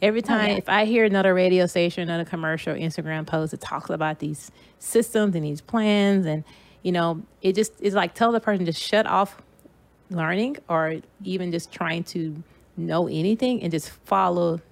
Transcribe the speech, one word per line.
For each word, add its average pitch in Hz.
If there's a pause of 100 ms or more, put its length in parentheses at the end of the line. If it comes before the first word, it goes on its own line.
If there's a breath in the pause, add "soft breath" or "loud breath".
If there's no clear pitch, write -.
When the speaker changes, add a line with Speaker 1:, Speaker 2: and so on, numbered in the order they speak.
Speaker 1:
every 214
Speaker 2:
Oh, 220
Speaker 1:
time, 214
Speaker 2:
yeah. 196
Speaker 1:
if 190
I 208
hear 226
another 190
radio 185
station, 175
another 170
commercial, 160
Instagram 156
post 156
that -
talks -
about 156
these 151 (280 soft breath)
systems 214
and 156
these 147
plans 202
and, 156 (380 loud breath)
you 180
know, 170 (200)
it 190
just, 214
it's 196
like, 175
tell 233
the 226
person 196
to 165
shut -
off 190 (720)
learning 185 (120)
or 160 (280)
even 185
just 170
trying 170
to 160 (340 soft breath)
know 165
anything 220
and 175
just 156
follow 175 (120)